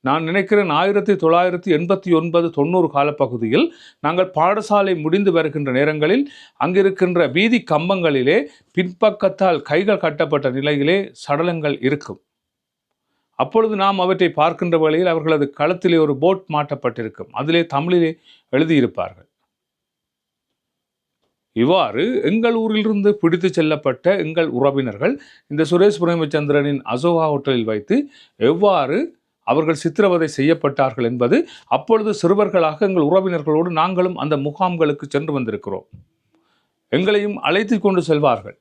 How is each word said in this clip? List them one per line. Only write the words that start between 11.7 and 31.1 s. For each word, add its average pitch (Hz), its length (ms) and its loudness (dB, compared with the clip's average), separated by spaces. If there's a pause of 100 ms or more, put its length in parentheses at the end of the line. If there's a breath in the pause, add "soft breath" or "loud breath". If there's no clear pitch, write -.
இருக்கும். 139 320 -6 (1200)
அப்பொழுது 214 440 0
நாம் 196 220 2
அவற்றை 180 240 2 (100)
பார்க்கின்ற 170 440 0
வேளையில் 165 300 2
அவர்களது 156 340 0 (120)
களத்திலே 170 460 2
ஒரு 143 180 -2
போட் 190 200 2 (140)
மாட்டப்பட்டிருக்கும், 120 800 -6
அதிலே 160 240 0 (120)
தமிழிலே 165 360 0 (420 soft breath)
எழுதியிருப்பார்கள். 135 760 0 (2250)
இவ்வாறு 143 400 0 (260)
எங்கள் 226 260 0 (100)
ஊரிலிருந்து 214 440 0 (140)
பிடித்து 170 340 0
செல்லப்பட்ட 151 480 -2 (200)
எங்கள் 160 220 -2 (120)
உறவினர்கள் 139 580 -2 (300 loud breath)
இந்த 147 240 -2
சுரேஷ் 175 320 2
பிரேமச்சந்திரனின் 147 760 0 (140)
அசோகா 160 400 0
ஹோட்டலில் 131 400 -2
வைத்து 107 240 -2 (540 loud breath)
எவ்வாறு 170 460 2 (500)
அவர்கள் 151 340 0
சித்திரவதை 175 540 0
செய்யப்பட்டார்கள் 135 760 0
என்பது, 123 280 2 (380 loud breath)